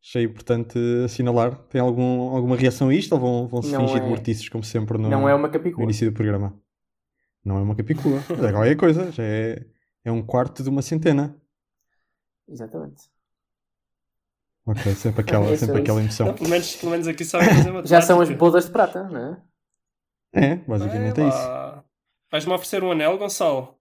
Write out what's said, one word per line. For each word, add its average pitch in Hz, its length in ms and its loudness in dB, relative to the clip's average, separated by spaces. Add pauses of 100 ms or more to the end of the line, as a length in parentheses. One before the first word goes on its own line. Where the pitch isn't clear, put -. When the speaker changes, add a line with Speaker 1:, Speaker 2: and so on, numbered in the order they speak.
Speaker 1:
Achei 120 220 -2
importante 117 540 -4 (240)
assinalar. 120 540 0 (120)
Tem 131 120 -2
algum, 123 480 0
alguma 127 300 0
reação 131 320 2
a 139 40 4
isto 196 200 0
ou 147 40 2
vão, 123 300 -2
vão 120 140 -4
se 143 100 -4
Speaker 2:
Não 135 80 -2
Speaker 1:
fingir 127 200 2
de 127 60 -4
Speaker 2:
é, - 40 -2
Speaker 1:
mortiços, 110 400 -4
como 110 120 -8
sempre, 110 360 -4
no, 107 100 0
Speaker 2:
não 139 180 2
é 139 80 6
uma 147 120 2
Speaker 1:
no 151 60 -4
Speaker 2:
capicua. 170 300 -4
Speaker 1:
início 113 280 0
do 110 40 -6
programa? 101 400 -2 (880)
Não 98 140 -2
é 98 60 0
uma 104 120 0
capicua. 139 500 -2
Speaker 2:
<laughs> - 40 -20
Speaker 1:
Mas 165 160 -4
é 107 80 2
qualquer 110 240 2
coisa. 170 340 2
Já 120 120 -8
é, 110 420 -4 (400)
é 117 80 -4
um 113 100 -2
quarto 123 400 -2
de 131 60 -4
uma 139 140 -2
centena. 151 520 0 (1120)
Speaker 2:
Exatamente. 143 580 -14 (1600)
Speaker 1:
Ok, 104 280 -2
sempre 110 280 -4
aquela, 104 260 2
Speaker 2:
<laughs> 104 40 2
É 101 40 2
Speaker 1:
sempre 107 200 -2
Speaker 2:
só 104 40 2
Speaker 1:
aquela 107 220 2
Speaker 2:
isso. 107 200 -2
Speaker 1:
emoção. 110 40 2
Speaker 3:
Não, 98 80 0
pelo 165 160 -4
menos, 175 260 -2
pelo 170 160 -6
menos 170 160 -4
aqui 160 160 -6
sabem 175 240 4
fazer 165 220 6 (100)
Speaker 2:
<laughs> - 80 -6
Já 170 140 8
são 175 180 6
as 165 80 4
Speaker 3:
matemática. 139 80 -2
Speaker 2:
bodas 170 300 6
de - 60 -14
prata, 190 360 0
não 156 100 -10 (140)
é? - 100 -16 (920)
Speaker 1:
É, 160 220 2
basicamente 107 640 -2
é 147 100 4
isso. 131 100 0
Speaker 3:
Epá. 131 460 -8 (460)
Vais-me 156 220 -2
oferecer 185 320 -4
um 185 80 0
anel, 160 240 2
Gonçalo? 160 640 -2